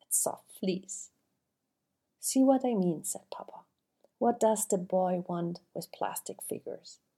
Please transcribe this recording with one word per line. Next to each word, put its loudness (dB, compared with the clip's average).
its -2
soft -2
fleece." -6
"See 4
what 6
I 2
mean?" 2
said -8
Papa. -14
"What 2
does 2
the 2
boy 0
want -4
with -10
plastic -6
figures?" -12